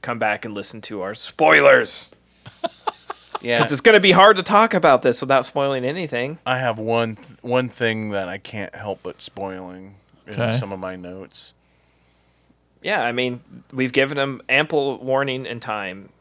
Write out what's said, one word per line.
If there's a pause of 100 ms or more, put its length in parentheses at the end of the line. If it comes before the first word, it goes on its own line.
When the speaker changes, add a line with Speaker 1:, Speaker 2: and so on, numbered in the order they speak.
Speaker 1:
come
back
and
listen
to
our
spoilers.
Speaker 2:
<laughs> (1200)
Yeah.
Speaker 1:
'Cause
it's
gonna
be
hard
to
talk
about
this
without
spoiling
anything.
Speaker 2:
I
have
one
th-, (160)
one
thing
that
I
can't
help
but
spoiling (320)
in
Speaker 3:
Okay.
Speaker 2:
some
of
my
notes. (1300)
Speaker 1:
Yeah,
I
mean, (320)
we've
given
them
ample
warning
and
time. (100)